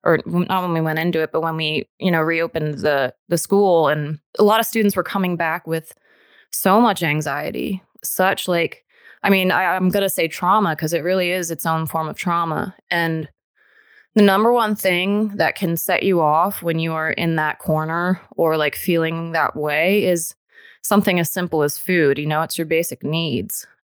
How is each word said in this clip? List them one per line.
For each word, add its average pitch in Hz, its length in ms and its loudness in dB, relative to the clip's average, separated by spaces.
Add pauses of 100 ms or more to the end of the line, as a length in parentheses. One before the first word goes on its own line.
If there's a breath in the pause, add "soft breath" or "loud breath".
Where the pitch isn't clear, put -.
or 165 140 4
w-, 175 300 -2
not 185 140 0
when 180 120 -4
we 165 60 0
went 160 200 -2
into 165 220 0
it, 156 120 -4
but 165 80 0
when 160 160 -4
we, 156 320 -4 (100)
you 190 120 0
know, 165 100 2
reopened 160 580 -2
the, 139 340 0 (160)
the 175 80 0
school, 180 500 4
and 151 320 -2 (200)
a 220 40 6
lot 208 160 6
of 226 60 0
students 208 300 0
were 180 80 0
coming 185 320 -2
back 165 320 -4
with 160 260 -6 (580 soft breath)
so 190 280 4
much 233 240 4
anxiety, 151 760 -4 (220)
such, - 440 0
like, 170 380 -2 (380 loud breath)
I - 80 2
mean, 185 200 4
I, 175 240 2
I'm 185 140 2
gonna 196 200 2
say 165 180 0
trauma, 185 480 2
'cause 160 180 -2
it 156 100 -2
really 180 280 0
is 180 200 -4
its 160 140 -8
own 160 220 0
form 160 200 -4
of 151 80 -8
trauma. 170 600 -2 (160)
And 165 360 -2 (880 soft breath)
the 214 60 6
number 208 320 4
one 220 220 0
thing 196 600 0
that 165 180 0
can 170 200 -2
set - 280 -2
you 180 180 2
off 160 420 2
when 165 160 -2
you 165 140 -2
are 160 180 -4
in 165 260 -2
that 156 220 -2
corner 165 640 -2 (160)
or, 160 180 2
like, 151 200 0
feeling 165 580 -2
that 156 240 -2
way 156 480 0
is 175 300 -2 (480 loud breath)
something 196 360 4
as 165 120 0
simple 165 320 -2
as 147 160 -2
food. 156 400 2
You 147 80 -6
know, 156 160 0
it's 160 140 -6
your 165 100 -4
basic 160 360 -4
needs. 147 600 -4 (200)